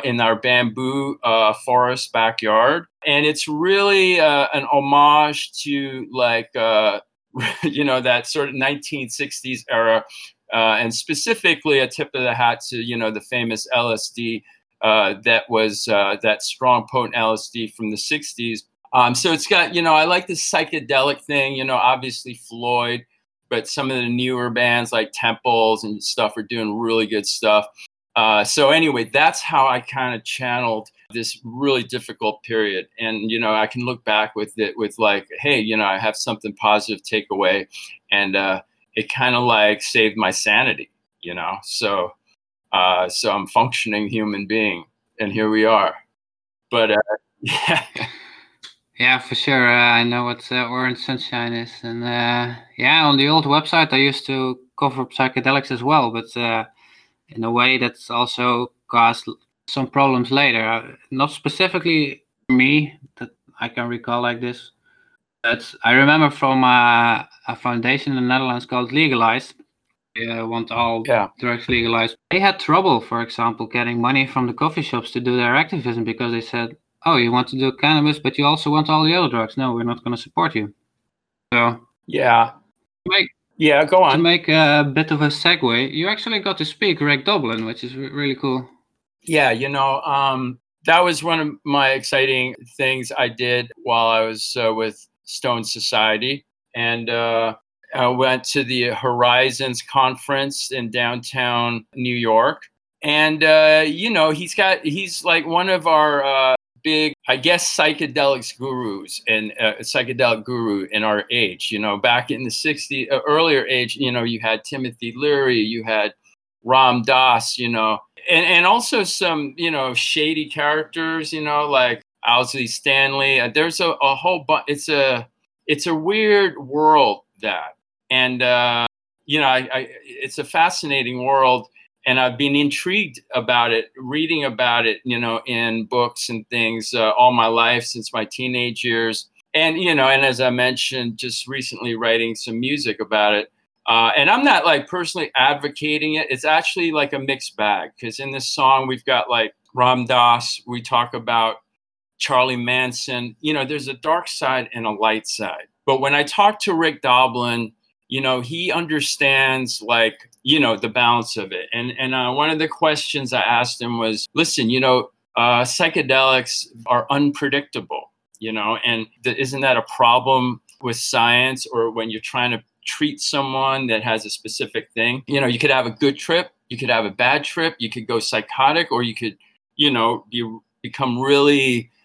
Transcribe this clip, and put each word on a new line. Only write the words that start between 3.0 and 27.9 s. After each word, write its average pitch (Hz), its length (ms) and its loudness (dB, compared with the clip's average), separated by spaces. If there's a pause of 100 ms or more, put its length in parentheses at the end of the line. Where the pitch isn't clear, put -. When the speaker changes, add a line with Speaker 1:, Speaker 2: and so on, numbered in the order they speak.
Speaker 1:
And 147 200 2
it's 151 220 -2
really, 185 760 2
uh, 143 320 4
an 139 180 -2
homage 143 800 4 (120)
to, 139 480 -6
like, 117 440 0
uh, 110 460 2 (320)
<laughs> 120 300 -6
you 147 200 -2
know, 131 180 2
that 123 260 2
sort 143 220 -4
of 131 60 -10
nineteen 139 540 -4
sixties 131 600 -10
era, 113 360 2 (480)
uh, 113 260 4
and 117 160 -2
specifically 156 840 0
a 127 80 2
tip 139 280 -8
of 127 80 -2
the 120 100 0
hat 120 360 0
to, 123 80 -8
you 120 180 -6
know, 113 160 -2
the 107 100 -8
famous 117 520 -6
L 120 180 0
S 110 180 -4
D, 113 340 -8 (380)
uh, 107 340 2 (100)
that 113 240 2
was, 110 400 0
uh, 101 340 2
that 107 200 2
strong, 123 460 0
potent 123 280 -4
L 110 160 2
S 107 160 -8
D 117 180 -8
from 107 240 -6
the 104 60 -6
sixties. 117 680 -6 (300)
Um, 123 220 4
so 170 180 2
it's 147 140 -2
got, 175 280 2
you 170 60 0
know, 165 140 4
I 156 100 6
like 180 220 0
the 185 80 -6
psychedelic 143 880 0
thing, 139 300 0
you 131 100 -6
know, 131 100 -2
obviously 123 600 0
Floyd, 120 680 -4 (440)
but 117 180 -2
some 135 240 -4
of 131 60 -2
the 123 100 -2
newer 123 420 -2
bands 120 440 2
like 110 200 0
Temples 113 680 0
and 104 180 -8
stuff - 360 -2
are 110 60 -6
doing 110 360 -6
really 113 280 0
good 104 200 -4
stuff. 107 400 2 (480)